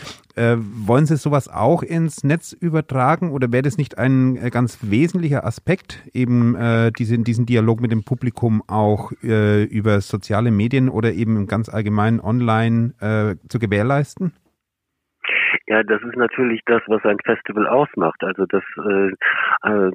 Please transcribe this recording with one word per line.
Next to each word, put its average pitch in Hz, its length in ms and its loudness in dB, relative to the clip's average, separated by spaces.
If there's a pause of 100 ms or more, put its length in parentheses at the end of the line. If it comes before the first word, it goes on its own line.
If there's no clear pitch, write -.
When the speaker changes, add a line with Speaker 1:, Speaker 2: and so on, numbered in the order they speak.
(360)
Speaker 1:
Äh, 117 220 2
wollen 113 480 2
Sie 156 100 2
sowas 143 320 0
auch 143 340 0
ins 165 400 -4
Netz 156 300 0
übertragen 156 800 -2
oder 131 180 0
wäre 123 120 2
das 143 160 -2
nicht 143 200 -4
ein, 131 380 2
äh, 120 140 -4
ganz 120 400 -2
wesentlicher 151 560 0
Aspekt, - 640 -6
eben, 120 420 2
äh, 113 380 2
diese, 117 260 0
diesen 117 280 0
Dialog 113 340 2
mit 120 120 0
dem 110 120 -2
Publikum 117 640 0
auch, 104 420 0 (120)
äh, 104 420 2
über 104 380 0
soziale 110 480 -2
Medien 120 400 2
oder 110 220 0
eben 110 240 0
im 101 100 -2
ganz 107 240 -2
allgemeinen 107 500 0
online, 117 800 0
äh, 107 480 -2
zu 123 100 -4
gewährleisten? 123 720 0 (1300)
Speaker 2:
Ja, 110 180 0
das 107 180 -2
ist 117 140 -10
natürlich 120 500 0
das, 117 220 2
was 107 160 0
ein 104 200 2
Festival 104 440 -2
ausmacht. 95 560 0
Also, 95 220 -2
dass, 95 180 -2 (200)
äh, 98 260 2 (520)
äh, 101 320 2